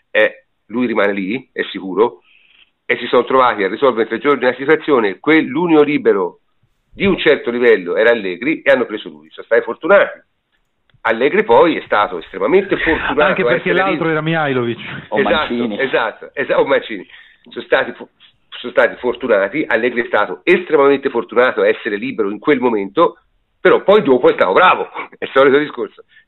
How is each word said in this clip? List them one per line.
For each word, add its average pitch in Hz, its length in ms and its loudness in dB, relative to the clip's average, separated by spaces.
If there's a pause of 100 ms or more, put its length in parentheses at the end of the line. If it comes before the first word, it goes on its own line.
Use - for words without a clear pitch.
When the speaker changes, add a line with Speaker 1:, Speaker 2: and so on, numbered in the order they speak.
Speaker 1:
eh, - 360 0 (220)
lui 120 200 -4
rimane 104 260 -2
lì, 101 400 -8
è - 180 -8
sicuro, 95 500 -4 (640)
e 120 120 -4
si 120 100 -10
sono 123 180 2
trovati 120 380 2
a 95 60 0
risolvere 113 340 0
in 107 60 -2
tre 113 100 -6
giorni 135 240 0
la 127 120 2
situazione, 139 640 0
que-, 156 220 2
l'unico 151 420 2
libero 110 560 0 (540)
di 170 120 -4
un 190 120 2
certo 135 320 0
livello 120 460 2
era 110 160 4
Allegri 104 500 -4
e 139 100 0
hanno 127 140 2
preso 104 240 -10
lui, 78 220 -20
sono - 140 -20
stati 117 160 2
fortunati. 160 580 0 (840)
Allegri 135 400 0
poi 143 340 4
è 87 60 -6
stato 95 360 -2
estremamente 143 580 -2
fortunato 147 440 -2
Speaker 2:
Anche 147 200 0
Speaker 1:
a 165 40 -2
Speaker 2:
perché 165 260 -2
Speaker 1:
essere 180 120 0
Speaker 2:
l'altro 170 220 -4
Speaker 1:
lì. 160 60 -2
Speaker 2:
era 156 100 -2
Mihailovic. 139 580 -2 (300)
Speaker 3:
O 104 100 -2
Speaker 1:
Esatto, 104 140 0 (200)
Speaker 3:
Mancini. 120 280 -4
Speaker 1:
esatto, 131 520 -4
esa-, 143 260 -2
o 151 60 2
Mancini. 120 400 -4 (440)
Sono 120 160 -14
stati 131 280 0
fu-, - 140 -18 (520)
sono 120 140 -10
stati 120 240 2
fortunati, 113 680 -2
Allegri 117 360 -2
è 120 40 -8
stato 104 360 -4
estremamente 143 680 2
fortunato 117 520 0
a 98 60 4
essere 110 300 -2
libero 107 320 -6
in 104 100 -8
quel 143 200 0
momento, 117 580 0 (420)
però 147 240 2
poi 202 200 4
dopo 135 260 4
è 147 40 4
stato 95 200 0
bravo, 135 360 4 (140)
<laughs> - 140 -20
è - 80 -12
il - 80 -14
solito 135 240 6
discorso, 143 460 -6 (240)